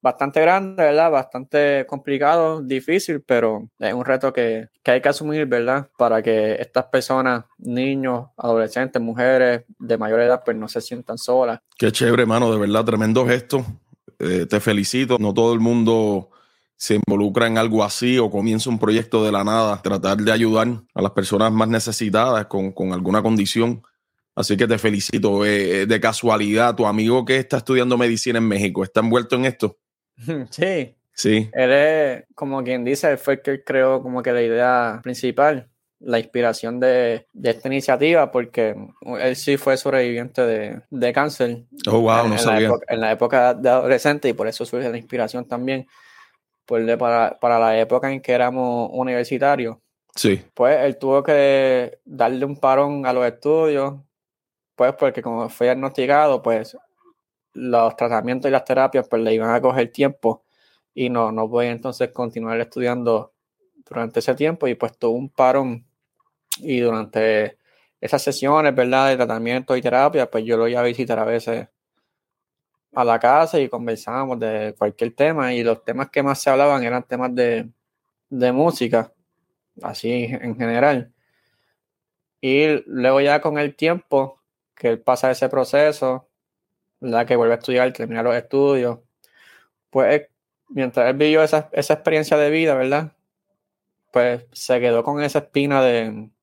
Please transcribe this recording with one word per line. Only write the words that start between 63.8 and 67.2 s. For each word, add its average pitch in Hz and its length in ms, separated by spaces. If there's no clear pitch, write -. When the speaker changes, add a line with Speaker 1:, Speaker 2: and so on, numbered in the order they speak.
Speaker 1:
durante 117 320
ese 127 140
tiempo 151 340
y, 120 80
pues, 117 200
tuvo 117 200
un 131 120
parón. 127 560
Y 135 220
durante 110 800